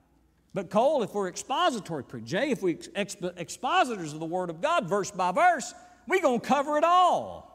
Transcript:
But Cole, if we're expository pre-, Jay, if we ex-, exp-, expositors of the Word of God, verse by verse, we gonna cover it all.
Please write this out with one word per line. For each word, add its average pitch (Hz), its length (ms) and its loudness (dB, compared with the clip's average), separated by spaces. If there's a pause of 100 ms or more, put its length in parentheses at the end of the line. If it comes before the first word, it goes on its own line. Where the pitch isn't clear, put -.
(540)
But 185 160 -6
Cole, 254 320 2
if 185 100 -4
we're 196 160 -2
expository 240 760 -2
pre-, 117 180 -12
Jay, 185 280 -2
if 190 120 0
we 180 100 2 (220)
ex-, 202 220 -6
exp-, 180 220 -8
expositors 233 760 -2
of 156 60 -12
the 165 60 -6
Word 180 220 -4
of 170 140 -8
God, 302 260 0
verse 190 220 0
by 180 220 -2
verse, 320 420 2 (320)
we 370 160 2
gonna 254 180 4
cover 294 380 2
it 302 60 4
all. 226 720 2